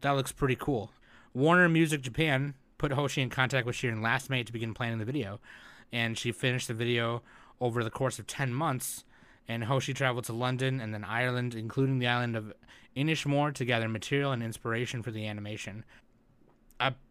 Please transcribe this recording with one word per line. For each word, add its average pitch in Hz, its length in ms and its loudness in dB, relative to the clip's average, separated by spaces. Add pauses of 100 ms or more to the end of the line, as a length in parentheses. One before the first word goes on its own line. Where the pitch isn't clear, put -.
that 143 100 2
looks 135 200 0
pretty 131 240 2
cool." 117 360 -2 (420)
Warner 170 340 8
Music 160 340 4
Japan 139 520 0 (240)
put 147 140 0
Hoshi 139 300 0
in 123 100 0
contact 127 340 2
with 120 100 -2
Sheeran 113 280 -2
last 123 260 0
May 127 140 0
to 117 100 -10
begin 113 220 -4
planning 117 240 -2
the 107 60 -4
video, 110 340 -4 (520)
and 117 240 0
she 120 160 -2
finished 127 360 0
the 117 80 -4
video 117 480 0 (360)
over 120 240 0
the 110 60 0
course 127 300 -2
of 107 80 -12
ten 131 260 -2
months, 135 520 -4 (420)
and 117 160 -4
Hoshi 131 300 0
traveled 123 320 0
to 117 80 -6
London 127 460 0
and 110 140 -6
then 104 100 -6
Ireland, 123 520 0
including 135 420 0
the 123 100 2
island 120 280 2
of 107 180 -4 (420)
Inishmore, 143 600 2
to 127 100 -4
gather 117 240 2
material 139 420 0
and 117 120 -2
inspiration 117 580 -4
for 117 80 -6
the 107 180 -6
animation. 104 560 -8 (960)
I, 131 140 2 (180)